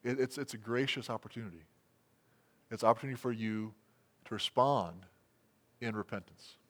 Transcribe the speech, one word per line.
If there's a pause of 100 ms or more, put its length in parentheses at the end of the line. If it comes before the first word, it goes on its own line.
It,
it's,
it's
a
gracious
opportunity. (1040)
It's
an
opportunity
for
you (520)
to
respond (760)
in
repentance, (120)